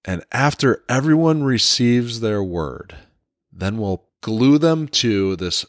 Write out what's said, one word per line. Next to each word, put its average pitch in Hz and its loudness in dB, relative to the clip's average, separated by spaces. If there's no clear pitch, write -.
And 90 -6
after 135 0
everyone 156 2
receives 120 0
their 107 -2
word, 82 -6
then 98 -6
we'll 98 -4
glue 127 4
them 160 0
to 98 0
this 87 -6